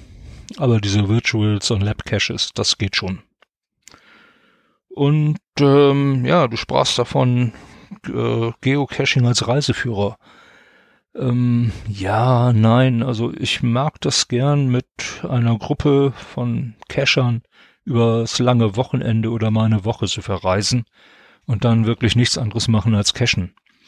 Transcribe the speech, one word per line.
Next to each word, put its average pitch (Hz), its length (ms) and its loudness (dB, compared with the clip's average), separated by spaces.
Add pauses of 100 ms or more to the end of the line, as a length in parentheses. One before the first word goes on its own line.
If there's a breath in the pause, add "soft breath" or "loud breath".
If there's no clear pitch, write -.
(580 loud breath)
Aber 117 220 2
diese 101 280 0
Virtuals 107 640 0
und 101 120 0
Lab-Caches, 104 680 -4
das - 240 -4
geht - 200 -4
schon. 92 260 -6 (1700 soft breath)
Und, 151 500 0 (200)
ähm, 139 680 4
ja, 147 220 2
du 110 100 -6
sprachst 131 400 -2
davon, 123 560 0 (520 loud breath)
äh, 117 440 -2 (100)
Geocaching 135 640 0
als 120 220 0
Reiseführer. 113 680 -2 (960 soft breath)
Ähm, 123 580 0 (160 loud breath)
ja, 113 640 2
nein, 117 500 4
also 117 300 -2
ich - 300 -6
mag 127 400 -2
das - 260 -2
gern, 139 400 0
mit 123 180 0 (360)
einer 117 360 0
Gruppe 139 560 0
von 117 600 -6 (140)
Cachern 123 540 0 (420 soft breath)
übers 117 540 0
lange 117 380 2
Wochenende 113 540 -2
oder 110 200 -2
mal 110 140 2
eine 110 220 2
Woche 113 200 -4
zu 104 140 -6
verreisen 98 640 -2 (600 soft breath)
und 107 180 -2
dann 113 220 4
wirklich 113 280 0
nichts 117 220 2
anderes 113 320 -4
machen 110 260 2
als 101 200 0
cachen. 98 400 -2 (340 loud breath)